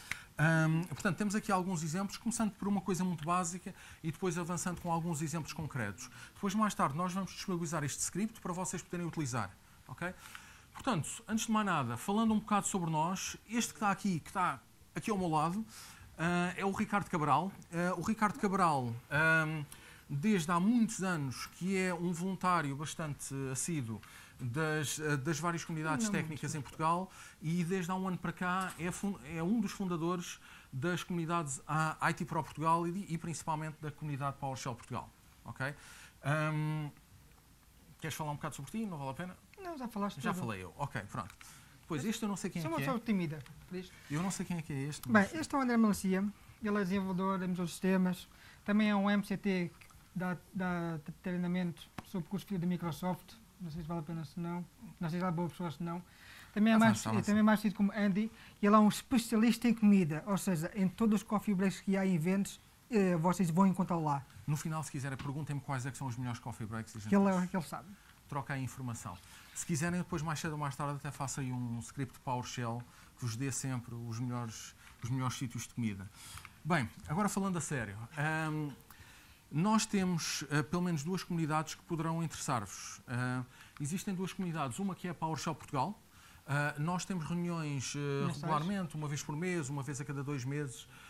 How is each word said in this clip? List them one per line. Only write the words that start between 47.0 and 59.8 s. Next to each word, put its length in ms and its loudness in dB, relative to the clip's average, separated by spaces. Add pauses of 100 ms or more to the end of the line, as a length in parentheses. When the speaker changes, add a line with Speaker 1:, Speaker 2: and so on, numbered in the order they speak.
Speaker 2:
é 20 -2
emissor 220 0
de 60 -4
sistemas, 580 4 (340)
também 260 4
é 60 4
um 160 4
M 140 4
C 100 -2
T 420 2
que 100 -20 (280)
dá, 220 0 (160)
dá 440 0 (240)
treinamento 600 -2 (240)
sobre 240 -6
curso 160 -4
de 40 -20
filho 120 -2
da 60 0
Microsoft, 640 -2 (260)
não 100 -8
sei 120 -8
se 80 -8
vale 100 -2
a 40 -6
pena 200 -6
se 160 -10
não, 260 -4 (340)
não 100 -2
sei 100 -2
se 60 0
há 60 0
boa 180 0
pessoa 200 -6
se 140 -6
não. 180 -4 (520)
Também 180 6
é 60 8
Speaker 1:
Avança, 120 10
Speaker 2:
mais, 180 2
Speaker 1:
avança. 180 2
Speaker 2:
também 140 4
é 40 6
mais 160 8
conhecido 160 0
como 160 4
Andy, 400 2 (300)
e 40 2
ele 100 8
é 40 12
um 80 10
especialista 800 4
em 60 8
comida, 540 6